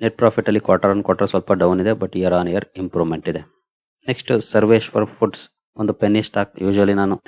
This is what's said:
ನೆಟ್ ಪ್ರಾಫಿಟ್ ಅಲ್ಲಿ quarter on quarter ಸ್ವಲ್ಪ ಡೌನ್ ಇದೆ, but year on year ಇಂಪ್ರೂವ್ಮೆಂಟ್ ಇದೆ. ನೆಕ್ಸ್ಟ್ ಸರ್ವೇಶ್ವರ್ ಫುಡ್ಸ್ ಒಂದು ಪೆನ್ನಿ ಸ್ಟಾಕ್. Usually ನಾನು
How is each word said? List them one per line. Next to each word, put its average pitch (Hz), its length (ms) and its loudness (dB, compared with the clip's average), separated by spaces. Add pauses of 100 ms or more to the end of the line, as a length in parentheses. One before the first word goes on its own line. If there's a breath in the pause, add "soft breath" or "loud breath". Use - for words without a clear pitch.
ನೆಟ್ 113 180 -2
ಪ್ರಾಫಿಟ್ 113 280 2
ಅಲ್ಲಿ 104 140 2
quarter 98 340 2
on 101 80 -2
quarter 92 280 0
ಸ್ವಲ್ಪ 95 220 -2
ಡೌನ್ 92 280 2
ಇದೆ, 101 100 0
but 98 200 -4
year 92 220 -2 (100)
on 85 60 -4
year 92 180 -4 (100)
ಇಂಪ್ರೂವ್ಮೆಂಟ್ 82 520 -4
ಇದೆ. 78 100 -4 (680)
ನೆಕ್ಸ್ಟ್ 127 320 -2
ಸರ್ವೇಶ್ವರ್ 110 640 2
ಫುಡ್ಸ್ - 420 -4 (280)
ಒಂದು 107 180 -2
ಪೆನ್ನಿ 107 280 0
ಸ್ಟಾಕ್. - 340 -4
Usually 98 360 2
ನಾನು 98 360 -2